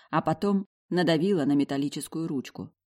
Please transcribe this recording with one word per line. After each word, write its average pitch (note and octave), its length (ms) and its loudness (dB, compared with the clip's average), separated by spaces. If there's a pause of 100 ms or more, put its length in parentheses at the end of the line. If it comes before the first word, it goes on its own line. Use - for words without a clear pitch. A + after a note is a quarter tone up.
(100)
а D3+ 100 2
потом G3 460 0 (240)
надавила E3 540 2
на C#3+ 80 2
металлическую C#3+ 760 -2
ручку. - 440 -8 (240)